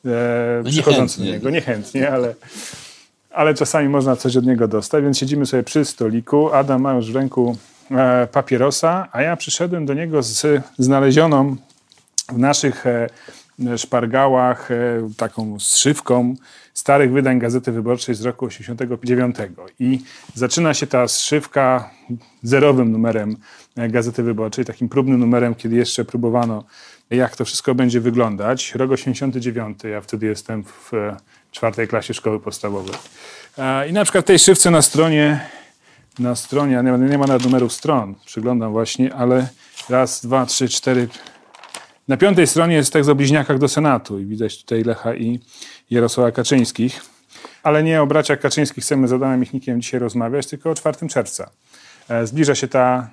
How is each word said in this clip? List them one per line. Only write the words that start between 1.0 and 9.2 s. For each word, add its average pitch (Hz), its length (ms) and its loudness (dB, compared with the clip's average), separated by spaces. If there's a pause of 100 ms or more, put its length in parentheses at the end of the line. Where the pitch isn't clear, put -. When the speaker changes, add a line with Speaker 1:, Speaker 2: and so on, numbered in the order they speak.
Speaker 1:
do 95 60 -6
Speaker 2:
niechętnie. 95 80 -4
Speaker 1:
niego. 110 180 -6
Niechętnie, 135 600 -4
ale, 123 240 -2 (920)
ale 151 240 2
czasami 143 360 0
można 135 260 2
coś 127 220 0
od 123 80 2
niego 120 220 2
dostać, 107 360 0
więc 143 140 0
siedzimy 143 280 0
sobie 123 180 0
przy 147 220 0
stoliku. 127 680 0
Adam 139 280 2
ma 135 120 0
już 113 180 -2
w 117 40 -8
ręku, 127 420 0 (340)
e, 127 400 2
papierosa, 143 800 0
a 123 100 -4